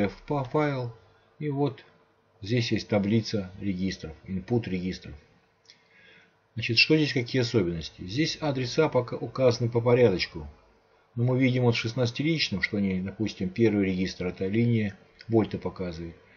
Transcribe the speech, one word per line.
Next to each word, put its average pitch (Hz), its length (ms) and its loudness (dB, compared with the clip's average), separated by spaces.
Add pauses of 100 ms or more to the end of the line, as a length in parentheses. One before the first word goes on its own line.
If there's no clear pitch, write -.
F 98 80 -4 (140)
файл, 139 640 -2 (460)
и 151 100 -6
вот 139 340 -2 (560)
здесь 113 320 0
есть 107 160 0
таблица 104 720 0
регистров, 92 560 -4 (100)
input 95 440 -4
регистров. 90 460 -6 (1400)
Значит, 113 240 -2
что - 200 4
здесь, 147 160 0
какие 127 280 0
особенности? 92 600 -2
Здесь 123 360 -4
адреса 139 500 0
пока 120 260 -2
указаны 123 560 0
по 120 100 0
порядочку. 110 640 4 (680)
Но 117 80 0
мы 127 160 2
видим 127 240 4
вот 120 100 6
в 117 60 -2
шестнадцатиричном, 127 840 -2
что - 160 -2
они, 95 240 0
допустим, 98 480 -4
первый 104 380 4
регистр — 90 400 -2
это 90 180 -4
линия 110 500 2 (320)
вольта 107 300 2
показывает. 85 580 -8 (220)